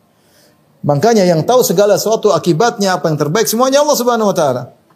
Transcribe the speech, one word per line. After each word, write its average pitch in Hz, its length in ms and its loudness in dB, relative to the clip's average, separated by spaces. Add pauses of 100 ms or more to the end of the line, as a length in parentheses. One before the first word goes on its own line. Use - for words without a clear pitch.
(880)
Makanya 190 400 2
yang 165 160 2
tahu 240 240 2
segala 196 320 2
sesuatu 214 320 0
akibatnya, 185 640 0
apa 165 160 -4
yang 143 80 -4
terbaik, 175 280 -2
semuanya 262 360 0
Allah 302 160 0
Subhanahu 233 320 0
wa - 40 -2
taala. 131 280 -2 (320)